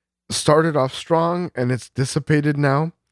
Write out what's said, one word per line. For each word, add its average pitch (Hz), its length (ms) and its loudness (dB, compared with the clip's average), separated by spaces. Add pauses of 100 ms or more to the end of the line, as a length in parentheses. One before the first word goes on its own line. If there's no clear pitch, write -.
(300)
started 156 460 2
off 131 180 0
strong 170 640 -2
and 123 160 -2
it's 123 180 -6
dissipated 147 680 -2
now. 143 340 0 (200)